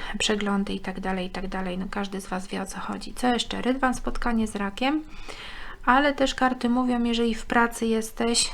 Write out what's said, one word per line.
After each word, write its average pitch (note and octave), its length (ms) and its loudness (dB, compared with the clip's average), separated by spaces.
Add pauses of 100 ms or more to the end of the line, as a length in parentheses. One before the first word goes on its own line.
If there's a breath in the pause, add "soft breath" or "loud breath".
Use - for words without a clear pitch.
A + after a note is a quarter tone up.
(180 loud breath)
przeglądy G3+ 540 0
i F#3+ 80 -4
tak F#3+ 200 -6
dalej, F#3+ 260 -2
i F#3 40 -6
tak F#3+ 180 -4
dalej. F#3 300 -2
No, F#3+ 120 -2
każdy G3 300 -4
z F#3+ 60 -8
was F#3 200 -4
wie, F#3+ 160 -4
o F#3+ 40 -6
co F#3 140 -8
chodzi. G3 340 -6
Co B3 180 2
jeszcze? G3+ 300 -2
Rydwan, C4 320 2
spotkanie A3+ 520 0
z A3 100 -4
rakiem, B3 460 0 (800 loud breath)
ale C#4 300 6
też C4+ 200 2
karty B3+ 340 2
mówią, B3 360 2
jeżeli A#3 300 2
w - 120 -6
pracy A#3 400 2
jesteś, A3+ 680 2